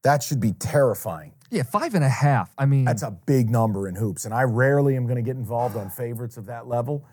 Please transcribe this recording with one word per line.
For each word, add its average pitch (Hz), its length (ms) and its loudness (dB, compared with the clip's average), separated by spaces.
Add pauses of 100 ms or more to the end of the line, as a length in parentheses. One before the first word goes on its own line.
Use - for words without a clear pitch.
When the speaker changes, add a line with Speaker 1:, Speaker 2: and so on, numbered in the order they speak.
Speaker 1:
that 139 200 4
should 135 160 -2
be 101 140 2
terrifying. 95 800 -2 (180)
Speaker 2:
Yeah, 180 120 0
five 240 320 -2
and 156 80 4
a 131 60 4
half. 131 480 2
I 135 80 0
mean, 139 200 4
Speaker 1:
That's 117 180 0
a 117 80 -6
big 120 400 2
number 107 360 0
in 90 80 -6
hoops. 101 300 -4
And 107 80 -6
I 127 100 2
rarely 135 520 4
am 127 100 -2
gonna 123 160 -2
get 127 140 -4
involved 117 420 -4
on 98 120 -8
favorites 120 480 -8
of 104 100 -14
that 120 200 -14
level. 123 460 -2